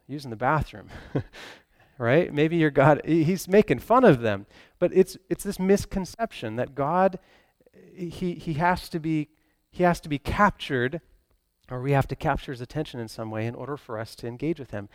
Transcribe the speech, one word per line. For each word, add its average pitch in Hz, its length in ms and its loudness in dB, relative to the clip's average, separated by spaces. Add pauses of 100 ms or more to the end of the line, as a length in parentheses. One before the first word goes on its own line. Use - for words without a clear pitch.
using 139 220 -12
the 113 60 -8
bathroom." 123 540 -2 (240)
<laughs> - 100 -2 (760)
right? 131 360 2
Maybe 156 240 2
your 156 140 4
God, 139 340 6
he, 160 180 2
he's 175 240 0
making 180 320 4
fun 254 240 4
of 147 180 8
them. 104 240 -2 (340)
But 175 140 2
it's, 185 240 4 (120)
it's - 140 -6
this 202 160 -8
misconception 190 1000 -2
that 127 180 -6
God, 180 440 2 (720)
he, 175 400 -6
he 165 220 -8
has 175 340 0
to 180 100 -6
be, 156 300 -2 (420)
he - 120 0
has 175 180 4
to 165 80 -16
be 143 100 -2
captured, 151 800 0 (720)
or 127 100 -8
we 135 100 -2
have 135 160 2
to 139 80 -8
capture 147 360 -4
his 120 100 -10
attention 143 380 -8
in 113 80 -8
some 113 240 -10
way 110 160 -4
in 120 80 -6
order 131 220 -10
for 117 200 -10
us 110 180 -10
to 123 120 -12
engage 139 320 -6
with 127 120 -14
him. 101 240 -10